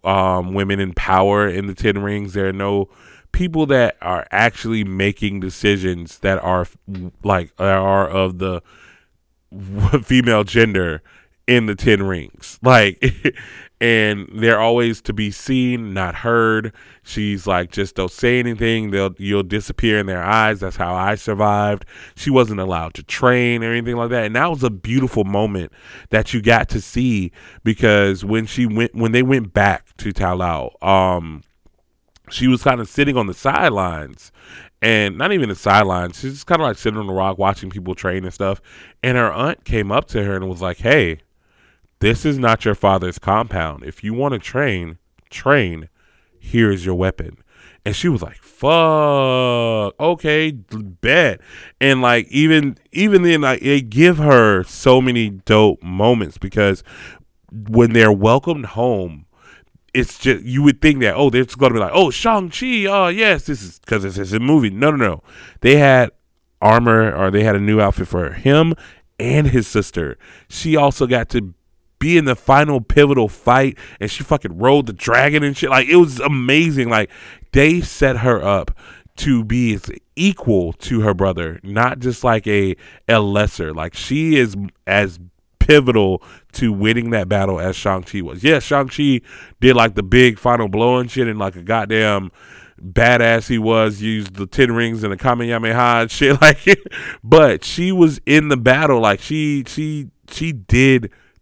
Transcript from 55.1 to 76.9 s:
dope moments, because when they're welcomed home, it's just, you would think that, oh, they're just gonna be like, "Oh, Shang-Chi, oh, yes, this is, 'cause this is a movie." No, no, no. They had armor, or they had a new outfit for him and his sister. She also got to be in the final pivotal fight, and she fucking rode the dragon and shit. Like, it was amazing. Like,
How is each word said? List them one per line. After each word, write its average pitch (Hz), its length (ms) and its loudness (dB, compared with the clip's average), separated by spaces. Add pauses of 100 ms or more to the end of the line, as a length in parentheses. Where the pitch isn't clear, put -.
dope 107 540 2
moments, 98 540 0
because 98 460 -2 (680)
when 110 400 2
they're 110 220 6
welcomed 120 540 0
home, 95 580 -4 (680)
it's 120 260 -4
just, 117 260 0
you 123 180 -2
would 143 180 4
think 147 200 2
that, 101 140 2
oh, 139 140 2
they're 123 140 2
just 123 140 -12
gonna 123 160 4
be 113 80 0
like, 92 120 -2
"Oh, 175 180 4
Shang-Chi, 220 720 -2
oh, 196 240 0
yes, 185 360 0
this 135 160 -6
is, 90 240 -20
'cause 107 180 -2
this 95 140 -8
is 95 140 -6
a 110 80 -2
movie." 127 300 2
No, 117 220 0
no, 151 40 -2
no. 101 280 -2 (360)
They 131 160 4
had 135 360 4 (500)
armor, 113 520 4
or 95 160 0
they 101 140 2
had 107 140 2
a - 20 -2
new 107 220 2
outfit 98 260 0
for 87 240 -4
him 156 420 2 (460)
and 139 280 2
his 123 200 0
sister. 85 500 -4 (300)
She 156 300 -2
also 143 300 2
got 120 220 0
to 101 240 -4 (460)
be 170 180 2
in 156 80 2
the 127 100 0
final 139 460 2
pivotal 139 460 4
fight, 131 500 0 (220)
and 104 100 -6
she - 140 -10
fucking 98 340 -4
rode 131 300 4
the 110 60 -8
dragon 135 500 2
and 139 120 -2
shit. 135 140 -4
Like, 131 200 4
it 165 80 6
was 147 220 6
amazing. 135 720 0
Like, 107 220 0 (400)